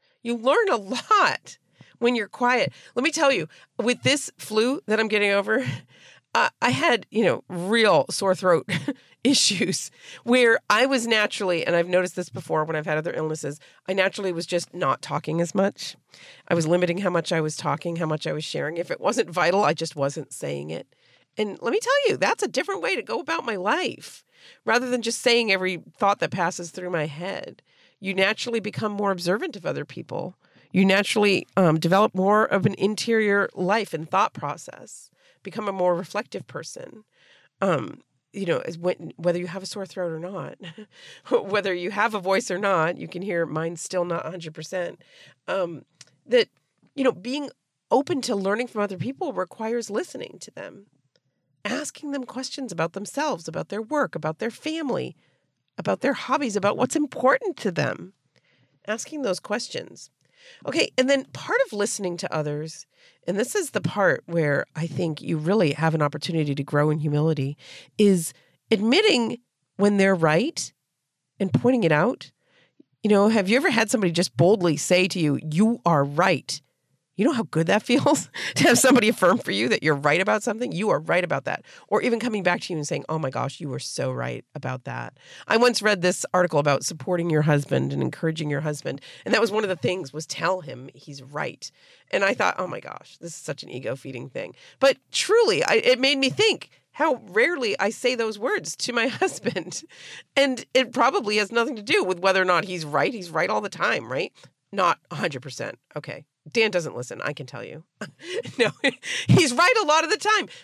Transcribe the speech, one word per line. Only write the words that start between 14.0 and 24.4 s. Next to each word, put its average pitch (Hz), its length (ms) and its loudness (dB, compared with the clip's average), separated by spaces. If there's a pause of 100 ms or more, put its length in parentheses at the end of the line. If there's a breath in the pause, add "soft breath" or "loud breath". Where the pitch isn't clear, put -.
was 165 140 -6
just - 280 -4
not 151 280 -2
talking 156 400 -2
as 170 140 -2
much. - 420 -2 (500 loud breath)
I - 60 0
was 165 140 2
limiting 175 320 2
how 196 100 0
much 170 220 -2
I 160 100 0
was 156 160 -4
talking, 156 400 -4
how 165 80 -4
much 156 220 -4
I 151 60 -4
was 151 100 -8
sharing. 147 340 -6
If - 140 -4
it - 100 -6
wasn't - 280 0
vital, 175 340 2
I 151 100 4
just 160 220 -6
wasn't 143 360 -4
saying 143 380 -8
it. 160 180 -10 (500 soft breath)
And 208 240 -4
let 233 100 -2
me 403 80 0
tell 554 280 2
you, 135 100 2
that's 196 260 0
a - 40 -2
different 220 340 -4
way 359 140 0
to 254 60 -4
go 226 180 -6
about 330 260 -4
my 226 100 -4
life 240 680 -4 (400 loud breath)